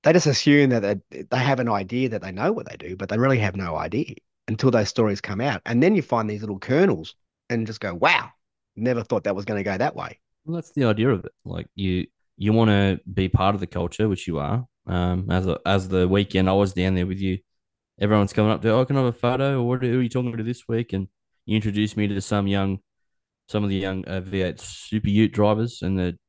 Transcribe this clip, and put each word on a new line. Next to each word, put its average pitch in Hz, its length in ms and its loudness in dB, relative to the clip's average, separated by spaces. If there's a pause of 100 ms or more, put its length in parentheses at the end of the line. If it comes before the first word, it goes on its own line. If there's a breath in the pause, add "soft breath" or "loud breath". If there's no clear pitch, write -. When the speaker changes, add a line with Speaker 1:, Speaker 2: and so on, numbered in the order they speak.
Speaker 1:
They 156 100 6
just 165 140 6
assume 143 440 4
that 101 380 0
they, 69 140 -14
they - 140 -2
have 127 220 0
an 120 100 -2
idea 113 400 -2
that 107 140 -6
they 95 80 -10
know 110 200 -2
what - 160 -6
they - 100 -14
do, 90 180 -12
but 95 140 -10
they 107 100 -2
really 131 180 4
have 101 180 0
no 90 200 -6
idea 82 400 -4 (320)
until 120 240 2
those 110 180 2
stories 104 320 0
come 101 180 -8
out. 123 260 -2
And 117 180 2
then 196 120 4
you 180 60 2
find 113 260 -2
these 104 140 -6
little 104 160 -8
kernels 143 580 0 (340)
and 113 180 -2
just 107 120 -12
go, 98 140 -6
"Wow, 143 380 0 (440)
never 117 280 -2
thought 107 220 -2
that 101 100 0
was 98 100 -8
gonna 104 180 -4
go 95 140 -2
that 131 180 -2
way." - 240 -12 (260)
Speaker 2:
Well, 160 100 -6
that's 170 160 -10
the 139 140 0
idea 110 240 2
of 104 140 0
it. - 80 -14 (140)
Like, 85 300 -8
you, 92 320 -2 (300)
you 101 140 0
wanna 101 480 4 (140)
be 95 160 0
part 95 240 2
of 98 80 -4
the 90 60 -6
culture, 92 420 -2
which 95 180 -2
you 82 120 -4
are. 104 260 -2 (220)
Um, 90 420 0
as 92 160 0
a, 87 200 0
as 92 220 2
the 92 200 2
weekend, 95 420 2
I 92 40 2
was 98 200 2
down 92 220 0
there 90 100 0
with 95 140 -6
you. 95 180 -2 (600)
Everyone's 104 340 2
coming 107 180 2
up 98 120 -2
to, 113 80 2
"Oh, 120 140 4
can 139 120 0
I 135 40 2
have 123 120 0
a - 40 -12
photo?" 131 440 0
Or, 120 60 0
"What, 123 160 -2
who 123 160 2
are - 20 2
you 120 80 0
talking 123 260 -4
to 113 80 -6
this 120 240 -6
week?" 117 260 -2
And 95 140 -4 (380)
you 107 100 0
introduced 104 400 0
me 104 120 2
to 98 140 -2
some 101 260 0
young, 98 320 0 (680)
some 107 160 -2
of 101 60 0
the 98 80 0
young, 95 280 -4
uh, 92 160 -6
V 95 200 -4
eight 90 180 -4
Super - 500 -4
Ute 104 220 4
drivers 107 520 0
and 95 160 0
the 90 180 -2 (120)